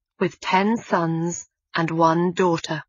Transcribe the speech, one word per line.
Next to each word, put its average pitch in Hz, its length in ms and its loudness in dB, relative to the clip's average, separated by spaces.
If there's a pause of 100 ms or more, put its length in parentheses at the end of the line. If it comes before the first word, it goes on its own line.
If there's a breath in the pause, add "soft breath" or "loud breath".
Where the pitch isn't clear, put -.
(220)
with - 180 -2
ten 208 380 0
sons 165 720 -2 (260)
and 165 160 -2
one 165 400 2
daughter. 165 580 -2